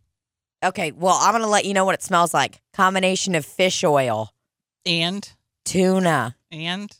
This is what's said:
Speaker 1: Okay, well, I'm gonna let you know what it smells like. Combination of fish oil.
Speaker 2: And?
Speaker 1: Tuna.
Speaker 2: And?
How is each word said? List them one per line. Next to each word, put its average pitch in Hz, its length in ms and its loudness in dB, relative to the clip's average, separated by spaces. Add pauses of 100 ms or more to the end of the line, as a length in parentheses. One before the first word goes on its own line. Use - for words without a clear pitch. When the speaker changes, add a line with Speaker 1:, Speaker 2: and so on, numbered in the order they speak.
(640)
Speaker 1:
Okay, 180 280 -2
well, 175 280 2
I'm 185 140 4
gonna 226 140 0
let 208 180 2
you 196 80 -4
know 190 120 2
what 185 100 0
it - 80 -8
smells 175 300 0
like. 139 280 -2 (120)
Combination 185 640 0
of 147 100 -2
fish - 380 -2
oil. 127 500 0 (520)
Speaker 2:
And? 175 440 -2 (360)
Speaker 1:
Tuna. 180 720 0 (160)
Speaker 2:
And? 175 480 -10